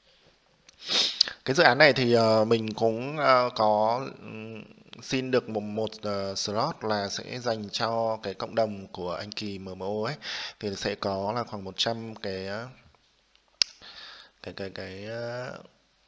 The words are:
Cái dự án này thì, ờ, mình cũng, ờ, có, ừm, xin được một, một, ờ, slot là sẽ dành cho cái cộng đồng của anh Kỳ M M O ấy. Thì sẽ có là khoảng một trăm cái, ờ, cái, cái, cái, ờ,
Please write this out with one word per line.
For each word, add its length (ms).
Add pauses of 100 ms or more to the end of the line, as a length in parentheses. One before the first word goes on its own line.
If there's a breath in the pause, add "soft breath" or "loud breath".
(1500 loud breath)
Cái 100
dự 80
án 140
này 160
thì, 200
ờ, 320
mình 280
cũng, 440
ờ, 380
có, 500 (140)
ừm, 440 (380)
xin 300
được 180
một, 100
một, 300 (120)
ờ, 340
slot 480
là 260
sẽ 300
dành 300
cho 540
cái 100
cộng 220
đồng 320
của 260
anh 180
Kỳ 280
M 60
M 180
O 220
ấy. 100 (440 loud breath)
Thì 160
sẽ 200
có 380
là 100
khoảng 200
một 140
trăm 380
cái, 320
ờ, 200 (1800 loud breath)
cái, 100
cái, 160
cái, 360
ờ, 540 (480)